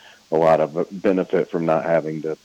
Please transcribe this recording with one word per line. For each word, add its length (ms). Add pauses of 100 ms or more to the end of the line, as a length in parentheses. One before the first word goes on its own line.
(320)
a 60
lot 220
of 320
benefit 580
from 160
not 180
having 400
to 220